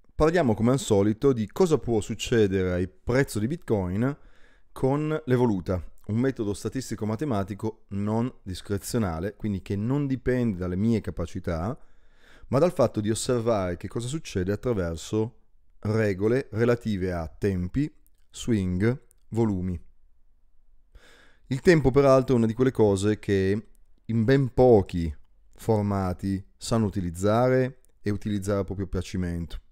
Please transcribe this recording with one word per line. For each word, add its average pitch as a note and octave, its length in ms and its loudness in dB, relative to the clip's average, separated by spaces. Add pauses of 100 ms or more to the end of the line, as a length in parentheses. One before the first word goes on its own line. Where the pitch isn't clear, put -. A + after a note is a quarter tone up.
(120)
parliamo D#3 420 4
come A2+ 180 2
al C3+ 80 2
solito A2 520 2
di A2 140 -2
cosa D#3+ 320 2
può A2+ 220 -2
succedere G2 720 0
al F2+ 160 -2
prezzo B2+ 500 -2
di G#2 80 0
Bitcoin A2+ 720 -2 (540)
con D3+ 540 -2
l'evoluta, G#2+ 540 0 (260)
un G#2 100 -2
metodo A#2+ 380 -2
statistico A2+ 520 -8
matematico G#2+ 840 -4
non G#2+ 520 -4
discrezionale, F#2+ 920 -4
quindi G2+ 260 -6
che G2+ 140 -6
non C3+ 320 -2
dipende B2 500 -2
dalle F2+ 160 -4
mie G#2+ 260 0
capacità, F2 760 -6 (680)
ma A#2+ 100 2
dal E3+ 140 4
fatto A2+ 280 2
di G#2+ 100 0
osservare A2 680 0
che - 100 -10
cosa A#2 220 -8
succede G2+ 420 -4
attraverso G#2 920 -4 (360)
regole G#2+ 720 0
relative G#2+ 640 0
a E2 160 -4
tempi, G2 600 -2 (400)
swing, G#2 760 -2 (240)
volumi. F#2+ 520 -2 (1700)
Il C3+ 120 -4
tempo, D#3 300 6
peraltro, C3+ 440 6
è A#2+ 40 6
una A2+ 80 4
di A2 80 0
quelle B2+ 160 2
cose G#2 480 4
che G2 500 0 (380)
in A2+ 180 0
ben C3+ 300 2
pochi F#2+ 600 4 (380)
formati G2 880 -2 (140)
sanno A2+ 300 0
utilizzare G#2 960 0 (180)
e - 80 -6
utilizzare G2+ 520 -2
a F#2+ 40 -2
proprio F#2+ 220 -8
piacimento. F2 760 -6 (120)